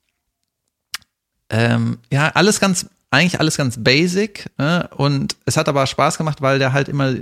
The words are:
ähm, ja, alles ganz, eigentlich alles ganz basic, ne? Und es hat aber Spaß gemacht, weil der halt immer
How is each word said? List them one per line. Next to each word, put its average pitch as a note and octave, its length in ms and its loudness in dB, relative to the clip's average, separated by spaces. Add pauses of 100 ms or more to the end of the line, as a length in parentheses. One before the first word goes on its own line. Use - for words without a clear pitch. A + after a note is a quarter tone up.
(1500)
ähm, A#2 500 0 (120)
ja, C#3+ 220 0
alles G3+ 260 2
ganz, F#3+ 280 0 (240)
eigentlich E3 280 2
alles D#3 180 0
ganz B2+ 260 -2
basic, F3+ 640 0 (100)
ne? D#3+ 380 -2
Und C#3 400 -2 (100)
es B2+ 120 -2
hat D#3 120 0
aber C#3 160 0
Spaß C#3+ 320 0
gemacht, D#3 240 -4
weil C3+ 180 2
der C3 140 0
halt C#3 160 0
immer C#3 320 0